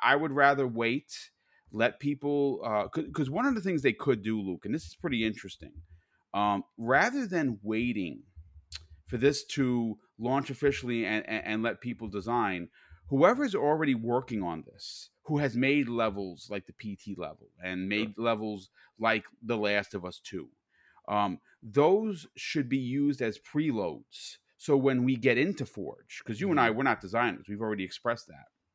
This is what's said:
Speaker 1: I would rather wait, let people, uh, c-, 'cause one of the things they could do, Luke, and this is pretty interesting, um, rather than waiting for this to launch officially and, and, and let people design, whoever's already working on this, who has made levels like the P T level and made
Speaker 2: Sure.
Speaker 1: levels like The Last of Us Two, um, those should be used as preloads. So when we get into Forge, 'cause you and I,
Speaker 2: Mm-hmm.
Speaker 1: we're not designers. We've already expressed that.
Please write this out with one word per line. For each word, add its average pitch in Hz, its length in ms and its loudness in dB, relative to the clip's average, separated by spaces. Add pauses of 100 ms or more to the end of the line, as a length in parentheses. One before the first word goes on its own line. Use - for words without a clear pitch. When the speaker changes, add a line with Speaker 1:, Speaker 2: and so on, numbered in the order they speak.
Speaker 1:
I 127 140 8
would 151 160 -2
rather 139 360 6
wait, 117 640 -2 (420)
let 113 260 2
people, 143 640 0
uh, 107 320 0
c-, 156 160 -4
'cause 151 200 -2
one 214 160 0
of 269 80 2
the 214 80 -4
things 175 180 0
they 123 140 4
could 120 280 0
do, 110 160 -2
Luke, 95 280 -6
and 107 80 -2
this 160 100 -6
is - 100 -16
pretty 123 300 -2
interesting, - 480 -8 (600)
um, 101 320 2 (120)
rather 185 500 2
than 151 360 0
waiting 107 600 -2 (840)
for 127 100 -4
this 139 280 2
to 120 520 -2 (220)
launch 131 320 -2
officially 123 560 0
and, 107 200 -2
and, 110 180 -6
and 110 180 -2
let 117 180 -2
people 117 280 -8
design, 98 600 -2 (400)
whoever's 202 460 4
already 151 400 2
working 123 480 -2
on 82 240 -4
this, - 440 -16 (140)
who 147 140 -2
has 131 180 0
made 135 320 4
levels 101 640 -2
like 101 160 -8
the 92 60 -20
P 104 220 -10
T 98 220 -12
level 78 320 -12 (120)
and 92 280 -6
made 104 260 -2
Speaker 2:
Sure. 113 100 -6
Speaker 1:
levels 107 460 -2 (280)
like 113 260 0 (180)
The 113 140 -2
Last 104 380 0
of 90 100 -8
Us 90 180 -12
Two, - 280 -12 (580)
um, 101 320 0 (220)
those 165 640 2 (100)
should 139 320 -4
be 135 100 0
used 131 440 0
as 110 160 -2
preloads. 110 1000 -4 (220)
So 147 180 4
when 131 280 4
we 131 120 2
get 117 220 4
into 160 260 0
Forge, - 600 -12
'cause 113 160 -6
you 190 100 0
and 143 100 4
I, 117 80 6
Speaker 2:
Mm-hmm. 110 80 2
Speaker 1:
we're 135 60 0
not 123 180 2
designers. 107 480 -2
We've 101 120 -8
already 107 240 -4
expressed - 440 -6
that. 73 200 -20 (260)